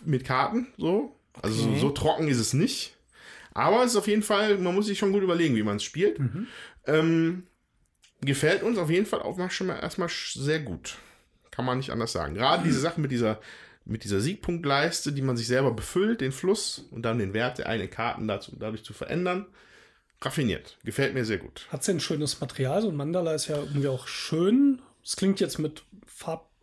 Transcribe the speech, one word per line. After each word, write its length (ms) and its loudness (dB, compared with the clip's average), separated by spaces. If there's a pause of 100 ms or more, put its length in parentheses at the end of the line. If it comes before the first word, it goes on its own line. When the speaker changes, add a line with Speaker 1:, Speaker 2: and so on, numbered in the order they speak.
Speaker 1:
mit 200 0
Karten, 440 0 (100)
so. 400 0 (240)
Also 220 0
so, 60 2
Speaker 2:
Okay. 100 2
Speaker 1:
so 100 4
trocken 380 2
ist 100 2
es 160 0
nicht. 380 0 (600)
Aber 320 4
es 80 2
ist 40 4
auf 100 2
jeden 160 4
Fall, 360 4
man 160 2
muss 120 2
sich 120 -2
schon 140 2
gut 100 4
überlegen, 340 4
wie 80 2
man's 180 0
spielt. 380 0
Speaker 3:
Mhm. 260 -2 (400)
Speaker 1:
Ähm, 600 2 (760)
gefällt 420 2
uns 160 2
auf 120 0
jeden 160 4
Fall 160 -4
auch 160 -4
mal 120 -2
schon 160 -4
mal 140 -4
erstmal 280 -4
sch-, 300 -8
sehr 220 0
gut. 360 -10 (540)
Kann 140 -4
man 140 0
nicht 120 -6
anders 220 -2
sagen. 220 -4
Gerade 300 2
diese 160 4
Sache 200 -2
mit 100 0
dieser, 300 0 (460)
mit 180 -6
dieser 160 0
Siegpunktleiste, 920 0
die 100 -2
man 160 0
sich 80 -4
selber 260 4
befüllt, 480 0
den 120 -2
Fluss, 580 -2
und 120 -10
dann 160 0
den 160 -2
Wert 240 0
der 100 -4
eigenen 220 -2
Karten 380 -4
dazu, 300 -6
dadurch 260 -8
zu 80 -16
verändern, 540 -4 (760)
raffiniert. 640 -2
Gefällt 300 -2
mir 100 0
sehr 140 0
gut. 320 -14
Speaker 3:
Hat 140 -8
sie 80 0
ein 80 0
schönes 400 -4
Material? 420 -2
So 80 0
ein 60 -4
Mandala 380 -2
ist 140 -4
ja 80 -2
irgendwie 320 -2
auch 180 -4
schön. 760 2 (220)
Es 120 -6
klingt 240 2
jetzt 180 0
mit 240 -4 (240)
Farb-, 440 -10 (120)